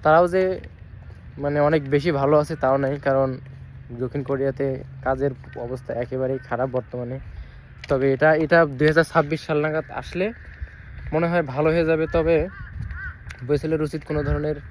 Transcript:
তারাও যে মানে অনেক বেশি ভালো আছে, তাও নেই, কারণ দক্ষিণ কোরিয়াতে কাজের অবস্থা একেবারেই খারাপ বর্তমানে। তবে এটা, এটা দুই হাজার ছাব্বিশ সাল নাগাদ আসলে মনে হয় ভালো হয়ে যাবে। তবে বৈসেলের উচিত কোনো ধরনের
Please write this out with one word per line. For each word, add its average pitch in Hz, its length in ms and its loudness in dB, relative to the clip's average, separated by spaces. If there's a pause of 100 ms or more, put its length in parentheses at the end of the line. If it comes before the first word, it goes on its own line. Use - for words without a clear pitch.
তারাও 165 260 8
যে 185 320 0 (760)
মানে 143 220 0
অনেক 147 300 4
বেশি 147 200 2
ভালো 143 280 4
আছে, 151 180 0
তাও 135 200 2
নেই, 139 220 0
কারণ 135 400 2 (640)
দক্ষিণ 131 200 -4
কোরিয়াতে 135 640 -2 (200)
কাজের 135 260 0 (260)
অবস্থা 120 380 -8
একেবারেই 131 440 -2 (100)
খারাপ 123 240 -2
বর্তমানে। 123 460 -6 (720)
তবে 135 240 2
এটা, 156 220 6
এটা 165 300 6
দুই 147 240 2
হাজার 156 160 6
ছাব্বিশ 156 420 0
সাল 151 180 0
নাগাদ 156 260 -2
আসলে 180 420 -4 (800)
মনে 165 180 2
হয় 175 120 2
ভালো 147 280 0
হয়ে 165 140 4
যাবে। 160 220 2
তবে 165 420 2 (1000)
বৈসেলের 151 360 0
উচিত 151 260 -4
কোনো 156 140 -2
ধরনের 147 340 -2 (140)